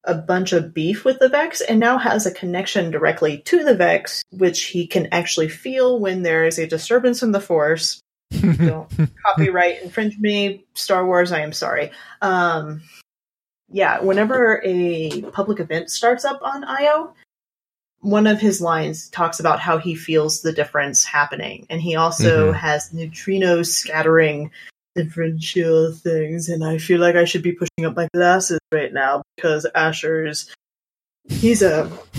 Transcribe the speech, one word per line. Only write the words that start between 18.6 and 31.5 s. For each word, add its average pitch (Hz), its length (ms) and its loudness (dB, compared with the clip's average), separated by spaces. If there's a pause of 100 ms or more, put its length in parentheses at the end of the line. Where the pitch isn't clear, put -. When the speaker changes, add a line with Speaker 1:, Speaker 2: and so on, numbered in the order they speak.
Speaker 1:
lines 160 500 -2
talks 165 300 -4
about 165 180 2
how 160 200 0
he 165 180 -4
feels 156 460 -2
the 160 100 -2
difference 147 520 -2
happening. 143 640 -4
And 165 140 -6
he 160 140 -2
also 165 560 4
Speaker 2:
Mm-hmm. - 60 -2
Speaker 1:
has 151 340 -2
neutrino 170 720 0
scattering 156 880 2 (420)
differential 160 1000 0
things, 160 560 -4
and 160 160 -4
I 160 140 -2
feel 170 220 2
like 175 160 6
I 170 80 6
should 170 180 -2
be 175 100 0
pushing 165 320 -6
up 135 120 -4
my 170 180 -2
glasses 175 440 2 (140)
right 147 200 -2
now 139 300 -2 (140)
because 156 380 -2
Asher's, 160 760 -2 (760)
he's 226 340 2